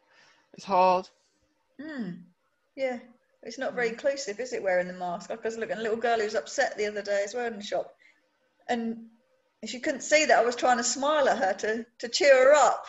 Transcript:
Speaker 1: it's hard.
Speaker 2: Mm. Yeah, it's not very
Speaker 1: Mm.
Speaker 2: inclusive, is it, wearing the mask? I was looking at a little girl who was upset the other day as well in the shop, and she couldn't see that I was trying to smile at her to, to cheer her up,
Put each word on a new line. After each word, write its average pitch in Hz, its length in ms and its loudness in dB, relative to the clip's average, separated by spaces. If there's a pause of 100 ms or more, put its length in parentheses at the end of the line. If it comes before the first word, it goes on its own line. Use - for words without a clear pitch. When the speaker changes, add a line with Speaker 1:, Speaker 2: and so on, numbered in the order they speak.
(540)
Speaker 1:
it's - 100 -18
hard. 185 440 2 (720)
Speaker 2:
Mm. 233 420 -8 (540)
Yeah, 254 220 -4 (440)
it's - 160 -14
not 254 160 -6
very 240 140 -2
Speaker 1:
Mm. 226 40 -8
Speaker 2:
inclusive, 240 480 -4
is 247 140 -8
it, - 80 -6
wearing 180 240 2
the 180 80 -10
mask? 180 360 -8
I - 40 -8
was 226 240 -8
looking 208 140 -6
at 208 60 -8
a 226 40 -8
little 226 160 -2
girl 233 200 0
who 208 60 -2
was 220 100 -4
upset - 440 -2
the 208 80 -2
other 208 160 -6
day 202 220 -2
as 208 100 -10
well 240 120 -4
in 220 100 -8
the 202 60 -12
shop, - 320 -6 (760)
and 226 400 -4 (580)
she 240 140 -10
couldn't 277 220 -4
see 302 240 4
that 214 120 6
I 226 60 4
was 240 120 -2
trying 247 200 2
to 240 80 -2
smile 285 440 0
at 196 100 2
her 196 160 0
to, 220 320 -6 (120)
to 240 100 -10
cheer 262 380 6
her 285 80 10
up, 233 340 4